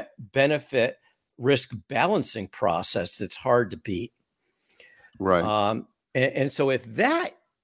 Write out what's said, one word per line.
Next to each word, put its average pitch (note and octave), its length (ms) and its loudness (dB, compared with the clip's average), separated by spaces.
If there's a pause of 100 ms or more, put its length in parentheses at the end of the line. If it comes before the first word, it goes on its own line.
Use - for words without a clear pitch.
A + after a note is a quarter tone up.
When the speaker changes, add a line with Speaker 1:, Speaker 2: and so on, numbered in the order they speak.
(180)
Speaker 1:
benefit C3+ 800 0 (400)
risk C3 360 0 (160)
balancing C#3 580 0
process F2 720 -2
that's G2 180 -6
hard B2 340 2
to - 80 -12
beat. G2 340 -8 (1080)
Speaker 2:
Right. F#2 240 4
Speaker 1:
Um, G#2+ 440 0 (260)
and, C3+ 200 2
and C#3 180 -2
so C#3 200 0
if B2 120 -2 (120)
that, D4 360 0 (320)